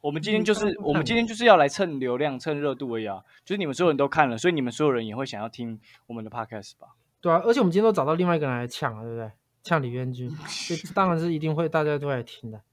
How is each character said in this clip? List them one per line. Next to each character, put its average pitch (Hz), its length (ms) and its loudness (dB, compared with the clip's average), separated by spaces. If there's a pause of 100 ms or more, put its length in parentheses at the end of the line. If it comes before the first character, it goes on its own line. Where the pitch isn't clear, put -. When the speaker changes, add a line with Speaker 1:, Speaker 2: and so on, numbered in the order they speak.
Speaker 1:
我 147 100 -2
们 156 100 -4
今 202 120 -2
天 214 120 2
就 214 80 2
是， 202 80 0
Speaker 2:
嗯， - 20 -2
当 208 40 0
然 190 80 0
不 - 80 -12
看 - 20 -12
了。 147 40 -2
Speaker 1:
我 147 60 2
们 160 100 2
今 226 120 0
天 233 100 2
就 220 80 -6
是 220 100 -4
要 220 120 10
来 143 120 6
蹭 165 300 -2
流 127 180 -2
量、 135 220 -2
蹭 147 220 -4
热 143 140 -2
度 127 200 -8
而 113 60 -2
已 110 60 -6
啊。 95 160 -8 (220)
就 190 100 -6
是 208 40 -4
你 185 80 -2
们 135 80 -2
所 175 100 0
有 170 60 6
人 143 60 4
都 139 100 2
看 143 220 2
了， 117 80 -2
所 170 140 2
以 180 40 0
你 151 60 0
们 123 120 -2
所 151 120 0
有 143 80 4
人 117 140 0
也 107 80 -8
会 131 100 -4
想 117 160 -10
要 113 80 -6
听 113 320 -10 (260)
我 117 80 -12
们 110 100 -10
的 107 60 -12
podcast 110 480 -10
吧？ - 100 -20 (320)
Speaker 2:
对 170 120 2
啊， 170 120 6
而 233 80 6
且 254 80 4
我 226 40 6
们 180 60 6
今 185 100 2
天 214 40 4
都 226 80 6
找 165 120 2
到 151 100 2
另 180 120 0
外 175 100 4
一 160 40 0
个 147 80 0
人 123 80 0
来 120 100 -4
呛 120 300 -4
了， 110 80 -12
对 117 80 -8
不 113 40 -8
对？ 113 140 -8 (320)
呛 165 180 0
李 127 100 -4
渊 127 220 -6
君， 123 160 -8 (100)
Speaker 1:
<laughs> - 80 -14
Speaker 2:
所 - 300 -6
以 156 40 -8 (120)
当 190 160 2
然 170 100 2
是 170 140 0
一 156 60 -2
定 156 160 -2
会， 160 140 0
大 156 160 2
家 151 140 0
都 143 100 -4
来 131 160 0
听 - 260 -14
的。 107 100 -14 (120)